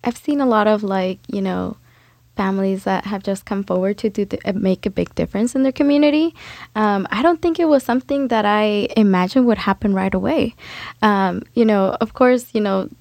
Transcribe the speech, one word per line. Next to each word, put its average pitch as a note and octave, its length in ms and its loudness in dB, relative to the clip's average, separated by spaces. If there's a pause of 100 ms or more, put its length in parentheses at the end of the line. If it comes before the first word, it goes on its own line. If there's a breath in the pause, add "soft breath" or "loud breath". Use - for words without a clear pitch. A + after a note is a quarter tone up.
I've A#3+ 140 -4
seen C#4+ 240 -2
a C4 40 0
lot G#3+ 200 2
of, G#3+ 160 2
like, F#3+ 360 -2 (100)
you G3+ 120 -6
know, F#3 360 -4 (600 soft breath)
families G3 480 -2
that F#3+ 200 -2
have G3 180 -6
just G3 220 -6
come G3+ 180 -6
forward G3 360 -2
to A3 100 -2
do G#3 160 -2
the, - 240 -6
uh, G3+ 60 -4
make F#3 320 -2
a G3 40 -2
big - 240 -4
difference G3+ 400 -2
in C4+ 80 0
their C4 100 2
community. D4 600 2 (400 loud breath)
Um, G#3 360 0
I G3+ 120 -4
don't E4 200 2
think E4+ 180 0
it E4 60 2
was C#4+ 160 4
something C4 460 -2
that A3 180 2
I G#3 500 2
imagined G3 500 4
would A3 120 2
happen G3+ 340 0
right F#3+ 220 0
away. A3+ 400 0 (480 loud breath)
Um, F#3+ 400 2 (100)
you A#3 140 2
know, G3 340 2
of A3 140 -4
course, B3 400 2
you A3 80 0
know G3 260 -2 (120)